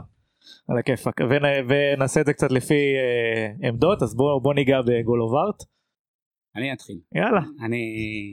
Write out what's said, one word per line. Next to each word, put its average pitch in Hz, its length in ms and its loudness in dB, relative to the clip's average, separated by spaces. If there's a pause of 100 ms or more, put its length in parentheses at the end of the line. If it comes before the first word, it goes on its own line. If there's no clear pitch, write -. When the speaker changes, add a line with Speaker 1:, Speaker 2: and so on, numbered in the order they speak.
(680)
Speaker 1:
על 123 100 -2
הכיפאק. 120 440 -2
ונ-, 139 480 2
ונעשה 139 520 2
את 147 40 2
זה 147 80 0
קצת 143 180 0
לפי, 139 440 2
אה, 117 720 -2
עמדות, 139 340 2
אז 110 120 -4
בוא, 135 260 2
בוא 143 120 2
ניגע 135 280 2
בגולוברט. 120 840 0 (920)
Speaker 2:
אני 131 180 -6
אתחיל. 101 260 -14 (160)
Speaker 1:
יאללה. 196 260 0 (240)
Speaker 2:
אני 117 180 -4 (500)